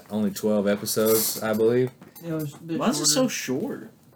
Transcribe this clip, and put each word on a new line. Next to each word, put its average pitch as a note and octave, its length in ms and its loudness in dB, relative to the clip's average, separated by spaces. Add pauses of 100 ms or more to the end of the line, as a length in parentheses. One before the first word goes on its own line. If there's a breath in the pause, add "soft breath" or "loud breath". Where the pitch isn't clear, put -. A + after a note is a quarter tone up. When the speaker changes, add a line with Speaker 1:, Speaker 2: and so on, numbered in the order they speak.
Speaker 1:
only G#2+ 220 0
twelve G#2 360 0
episodes, A2 760 2
I A2 100 0
believe. A#2+ 360 4 (360)
Speaker 2:
It E3+ 60 -6
was D#3 220 -6
a - 40 -20
bit E3 220 -6
Speaker 3:
Why E3+ 100 2
is D4+ 120 0
it D4+ 60 0
so C4 200 4
Speaker 2:
shorter. - 20 -2
Speaker 3:
short? - 640 -6 (240)